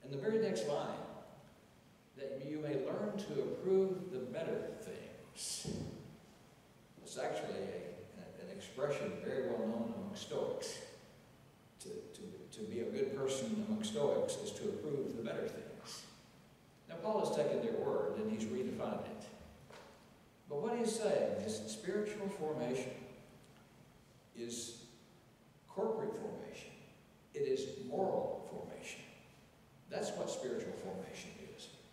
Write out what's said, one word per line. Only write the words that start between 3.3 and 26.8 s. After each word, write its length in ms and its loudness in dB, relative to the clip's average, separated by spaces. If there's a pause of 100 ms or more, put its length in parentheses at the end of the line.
approve 680 6
the 80 -2
better 640 0
things." 880 -6 (1400)
It's 140 -10
actually 420 -2
a, 800 -8
an 140 -8
expression 560 0 (120)
very 240 0
well 120 0
known 360 0
among 180 -4
Stoics. 640 0 (1000)
To, 80 -10
to, 680 -10
to 60 -2
be 160 0
a 40 2
good 320 2
person 520 2
among 160 2
Stoics 520 6
is 160 -2
to 180 -6
approve 460 0
the 60 -2
better 240 0
things. 560 -8 (840)
Now, 80 -8
Paul 280 4
has 120 4
taken 260 6
their 120 2
word 420 4
and 140 2
he's 180 2
redefined 580 0
it. 200 -8 (1200)
But 140 0
what 160 2
he's 200 4
saying 460 4
is 220 -2
spiritual 600 0
formation 640 0 (1400)
is 500 -6 (840)
corporate 460 0
formation. 560 -8 (640)